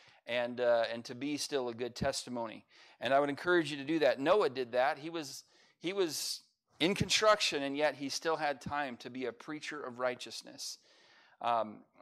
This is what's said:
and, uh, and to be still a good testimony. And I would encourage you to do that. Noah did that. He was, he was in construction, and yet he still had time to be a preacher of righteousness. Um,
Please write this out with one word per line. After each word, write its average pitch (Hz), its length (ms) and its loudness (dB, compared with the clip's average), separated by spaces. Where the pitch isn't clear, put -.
and, 120 340 -2
uh, 120 300 6
and 117 140 -6
to 131 100 -10
be 143 220 -4
still 135 320 -2
a 117 60 -6
good 120 200 -6
testimony. 123 680 -4
And 123 140 2
I 139 60 8
would 143 100 2
encourage 165 400 2
you 147 60 -6
to 135 80 -8
do 156 160 0
that. 123 180 6
Noah 165 320 4
did 123 220 -4
that. 135 260 2
He 151 120 -10
was, 151 340 -8
he 170 140 -6
was 180 500 -2
in 175 160 4
construction, 202 680 4
and 139 140 -4
yet 147 180 2
he 135 140 -8
still 160 280 0
had 147 240 -2
time 143 380 -4
to 135 120 -12
be 127 160 -6
a 117 60 -4
preacher 151 480 -10
of 123 180 -10
righteousness. 123 800 -6
Um, 113 440 -2